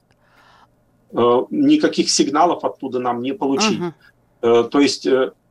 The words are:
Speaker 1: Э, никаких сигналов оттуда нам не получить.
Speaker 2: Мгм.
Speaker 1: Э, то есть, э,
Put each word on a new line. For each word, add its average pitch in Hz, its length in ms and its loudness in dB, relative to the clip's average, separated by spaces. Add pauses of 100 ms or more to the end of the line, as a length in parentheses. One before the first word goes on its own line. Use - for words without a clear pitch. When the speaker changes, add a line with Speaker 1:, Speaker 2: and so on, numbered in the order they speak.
(1160)
Speaker 1:
Э, 120 360 2
никаких 151 580 0
сигналов 156 560 0
оттуда 127 340 -8
нам 120 220 -4
не 135 120 -6
получить. 156 460 -2
Speaker 2:
Мгм. 170 140 -6 (480)
Speaker 1:
Э, 117 280 4
то 143 100 0
есть, - 260 0
э, 131 260 0 (200)